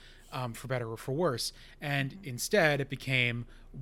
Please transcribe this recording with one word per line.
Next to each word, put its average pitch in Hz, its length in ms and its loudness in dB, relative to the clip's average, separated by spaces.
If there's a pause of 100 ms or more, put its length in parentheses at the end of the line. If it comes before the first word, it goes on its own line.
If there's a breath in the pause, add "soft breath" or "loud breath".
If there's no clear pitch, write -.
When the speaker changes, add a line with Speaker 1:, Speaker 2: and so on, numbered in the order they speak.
(320 loud breath)
Speaker 1:
<laughs> - 0 -
Speaker 2:
um, 123 220 -4
for - 140 -10
better 120 220 -2
or 110 80 -6
for - 140 -6
worse. 143 420 0 (260 loud breath)
And 139 340 0
Speaker 1:
Mm-hmm. - 160 -14
Speaker 2:
instead, 147 520 4
it 135 80 -4
became 123 560 0 (360 loud breath)